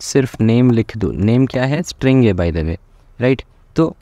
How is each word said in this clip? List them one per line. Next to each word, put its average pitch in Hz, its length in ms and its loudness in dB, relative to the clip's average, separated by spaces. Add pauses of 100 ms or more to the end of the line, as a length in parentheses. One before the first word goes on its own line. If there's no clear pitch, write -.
सिर्फ - 400 -2
नेम 117 300 4
लिख 113 260 -2
दूँ, 95 180 -4
नेम 113 320 0
क्या 127 180 -4
है, 147 180 -2
स्ट्रिंग 131 420 2
है 107 80 4
by 87 200 -2
the 82 120 -4
way, 82 120 -4 (440)
राइट? 127 220 0 (340)
तो 160 260 -2